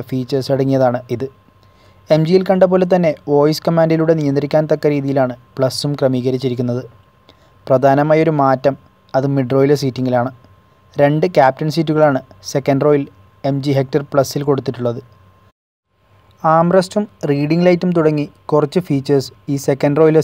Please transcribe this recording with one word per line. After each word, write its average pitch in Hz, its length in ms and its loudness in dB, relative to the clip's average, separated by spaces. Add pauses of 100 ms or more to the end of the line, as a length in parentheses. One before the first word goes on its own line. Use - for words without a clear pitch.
ഫീച്ചേഴ്സ് 131 460 -4
അടങ്ങിയതാണ് 131 440 0 (160)
ഇത്. 131 100 -8 (880)
എം 156 120 2
ജിയിൽ 185 220 2
കണ്ട 185 220 2
പോലെ 185 220 2
തന്നെ 175 180 2 (200)
വോയിസ് 147 360 2
കമാൻഡിലൂടെ 165 520 2
നിയന്ത്രിക്കാൻ 143 520 0
തക്ക 151 220 0
രീതിയിലാണ് 135 420 -2 (220)
പ്ലസും 139 440 -2
ക്രമീകരിച്ചിരിക്കുന്നത്. 127 840 -2 (840)
പ്രധാനമായൊരു 147 760 2
മാറ്റം 135 340 0 (420)
അത് 135 180 0
മിഡ് 135 200 -2
റോയിലെ 139 280 2
സീറ്റിങ്ങിലാണ്. 127 480 -4 (720)
രണ്ട് 151 240 2 (120)
ക്യാപ്റ്റൻ 139 400 2
സീറ്റുകളാണ് 151 440 2 (300)
സെക്കൻഡ് 139 360 0
റോയിൽ 147 180 2 (460)
എം 139 120 -4
ജി 143 160 -2
ഹെക്ടർ 139 320 -2
പ്ലസിൽ 139 380 -2
കൊടുത്തിട്ടുള്ളത്. 123 520 -4 (1600)
ആംറെസ്റ്റും 180 480 2 (260)
റീഡിംഗ് 151 380 0
ലൈറ്റും 180 280 0
തുടങ്ങി 151 300 0 (260)
കുറച്ച് 147 260 0 (100)
ഫീച്ചേഴ്സ് 139 420 0 (220)
ഈ 139 120 -2
സെക്കൻഡ് 143 360 0
റോയിലെ 156 220 4